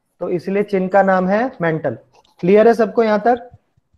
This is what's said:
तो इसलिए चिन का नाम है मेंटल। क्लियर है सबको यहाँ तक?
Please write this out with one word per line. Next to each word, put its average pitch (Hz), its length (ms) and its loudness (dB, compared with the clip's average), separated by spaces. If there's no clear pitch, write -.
तो 180 100 -8
इसलिए 190 340 -4
चिन 190 240 -4
का 196 160 2
नाम 185 240 0
है 226 240 -2
मेंटल। 156 360 -4
क्लियर 214 280 4
है 233 60 6
सबको 220 300 0
यहाँ 214 160 0
तक? 240 300 -2